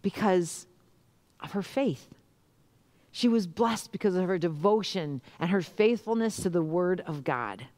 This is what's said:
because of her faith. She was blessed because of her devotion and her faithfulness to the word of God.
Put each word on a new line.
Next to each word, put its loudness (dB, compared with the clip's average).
because 0
of -12
her -2
faith. -2
She 2
was 4
blessed -2
because 0
of 2
her 0
devotion 0
and -2
her 2
faithfulness 0
to -2
the 2
word 0
of -8
God. -4